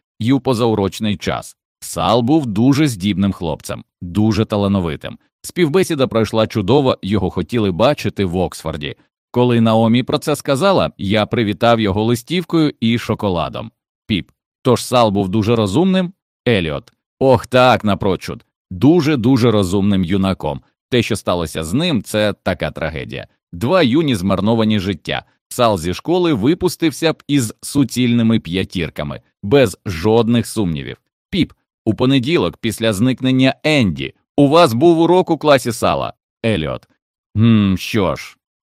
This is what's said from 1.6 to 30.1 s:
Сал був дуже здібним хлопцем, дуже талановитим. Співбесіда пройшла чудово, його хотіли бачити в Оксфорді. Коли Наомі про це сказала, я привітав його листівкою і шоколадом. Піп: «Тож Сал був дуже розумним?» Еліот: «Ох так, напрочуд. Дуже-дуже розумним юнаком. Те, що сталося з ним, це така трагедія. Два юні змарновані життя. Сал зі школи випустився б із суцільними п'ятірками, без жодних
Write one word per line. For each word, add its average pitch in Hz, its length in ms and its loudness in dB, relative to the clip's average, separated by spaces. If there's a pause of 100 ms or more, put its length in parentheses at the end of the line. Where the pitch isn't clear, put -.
Сал 92 400 0
був 139 260 2
дуже 123 420 2
здібним 98 440 -2
хлопцем, - 520 -8 (180)
дуже 104 420 0
талановитим. 98 760 -2 (240)
Співбесіда 165 640 0
пройшла 110 400 0
чудово, 117 560 0
його 92 280 -2
хотіли 101 400 -2
бачити 104 540 -2
в 87 120 -4
Оксфорді. 78 600 -6 (340)
Коли 123 300 2
Наомі 113 420 2
про - 160 -4
це 147 180 -4
сказала, 139 600 0
я 101 280 0
привітав 113 540 0
його 104 240 0
листівкою 156 760 -2
і 117 180 0
шоколадом. 87 720 -4 (360)
Піп: - 240 -4 (320)
«Тож 120 220 2
Сал 120 260 2
був 98 180 0
дуже 110 280 0
розумним?» 175 560 0 (360)
Еліот: 80 440 -2 (280)
«Ох 131 260 4
так, 127 380 4
напрочуд. 92 600 -4 (260)
Дуже-дуже 127 800 2
розумним 98 540 2
юнаком. 87 560 -2 (300)
Те, 123 120 2
що 107 140 -2
сталося 85 480 -4
з 80 80 -10
ним, 147 300 -2
це 107 400 -2
така 82 280 -4
трагедія. 65 560 -10 (260)
Два 131 300 0
юні 139 320 0
змарновані 104 640 0
життя. 85 440 -6 (240)
Сал 113 300 0
зі 85 160 -4
школи 170 380 0
випустився 156 800 0
б - 160 -10
із 135 340 -2
суцільними 120 800 0
п'ятірками, 82 800 -6 (220)
без 113 440 2
жодних 110 600 2